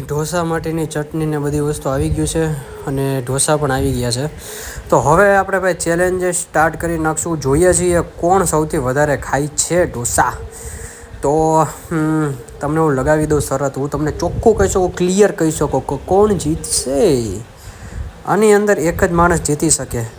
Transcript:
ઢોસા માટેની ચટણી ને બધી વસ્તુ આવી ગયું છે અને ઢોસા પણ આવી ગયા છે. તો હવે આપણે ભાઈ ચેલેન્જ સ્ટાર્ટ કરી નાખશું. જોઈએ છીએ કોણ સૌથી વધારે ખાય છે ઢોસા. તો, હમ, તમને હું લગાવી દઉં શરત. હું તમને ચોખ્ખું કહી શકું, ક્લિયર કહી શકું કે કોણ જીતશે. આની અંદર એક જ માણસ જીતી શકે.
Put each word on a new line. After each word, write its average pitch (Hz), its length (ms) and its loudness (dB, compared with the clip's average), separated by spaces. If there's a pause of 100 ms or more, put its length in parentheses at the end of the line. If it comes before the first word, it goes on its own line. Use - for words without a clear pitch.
ઢોસા 156 360 -2
માટેની 160 420 -2
ચટણી 156 400 -4
ને 151 120 -2
બધી 147 220 -2
વસ્તુ 147 300 -2
આવી 147 200 0
ગયું 156 180 0
છે 160 160 0 (420)
અને 135 400 -2
ઢોસા 135 320 0
પણ 143 140 0
આવી 139 200 0
ગયા 120 200 -2
છે. 131 160 -2 (640)
તો 160 100 6
હવે 175 360 6
આપણે 190 240 2
ભાઈ 180 140 2
ચેલેન્જ 180 520 0
સ્ટાર્ટ 165 500 0
કરી 170 220 -4
નાખશું. 160 420 -2
જોઈએ 151 340 4
છીએ 175 280 2
કોણ 180 420 2
સૌથી 156 340 0
વધારે 139 400 0
ખાય 143 300 -2
છે 165 380 0
ઢોસા. 120 480 -2 (880)
તો, 160 440 2 (260)
હમ, 156 400 0 (280)
તમને 151 200 -2
હું 160 120 2
લગાવી 151 340 2
દઉં 151 160 2
શરત. 139 360 -2
હું 139 120 -4
તમને 147 220 -2
ચોખ્ખું 208 460 2
કહી 196 100 4
શકું, 185 280 0
ક્લિયર 185 360 4
કહી 160 200 0
શકું 143 360 -2
કે 139 180 -4
કોણ 202 280 4
જીતશે. 165 880 0 (1040)
આની 208 280 4
અંદર 202 260 4
એક 165 240 0
જ 160 80 2
માણસ 170 300 4
જીતી 151 280 0
શકે. 123 320 -2 (180)